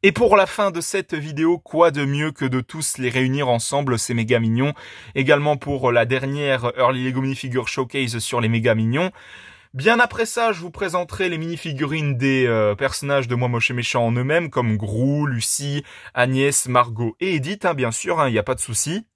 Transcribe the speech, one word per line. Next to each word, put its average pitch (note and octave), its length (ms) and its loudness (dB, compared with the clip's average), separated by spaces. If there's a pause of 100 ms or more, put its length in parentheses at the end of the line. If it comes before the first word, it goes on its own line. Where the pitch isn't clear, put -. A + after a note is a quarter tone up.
Et G3 80 8
pour A3 240 6
la F#3+ 100 6
fin G3+ 240 0
de E3+ 100 -4
cette F#3 340 -4
vidéo, D#3+ 440 0
quoi E3 320 4
de C#3+ 140 -2
mieux C#3+ 260 -2
que D3 140 -6
de B2+ 160 0
tous D3+ 380 -6
les B2+ 100 -2
réunir C3 400 0
ensemble, B2 500 0
ces A#2+ 160 -2
méga A#2 240 2
mignons. A#2 340 2 (440)
Également D3 400 2
pour C3 340 -2
la A#2+ 140 4
dernière C3 720 -2
Early B2+ 280 2
Lego C3 160 -2
Minifigure C3 460 -4
Showcase B2+ 520 -4
sur A#2+ 220 -2
les A2+ 80 2
méga A2+ 280 4
mignons. B2+ 340 0 (640)
Bien F3 240 2
après A#3 260 2
ça, A3+ 280 0
je E3 80 -6
vous F3 100 -12
présenterai F3+ 580 -4
les E3+ 100 -2
mini-figurines D#3 760 -4
des, C3 300 2
euh, G#2+ 300 2
personnages C#3 500 -2
de B2 80 -2
Moi B2 140 0
Moche A#2+ 240 0
et - 20 -4
Méchant A#2+ 320 0
en A2+ 60 2
eux-mêmes, C#3+ 380 0
comme A2+ 260 0
Gru, B2+ 520 0
Lucie, C#3+ 540 -2 (320)
Agnès, C3 540 2
Margot A#2+ 500 0
et F#3 160 -2
Edith, E3 300 -4
hein, F3 100 0
bien B2 160 0
sûr, E3 300 -2
hein, C#3 80 2
y A2 100 2
a G#2 60 0
pas B2+ 100 -2
de - 60 -8
souci. D#3+ 440 -4 (120)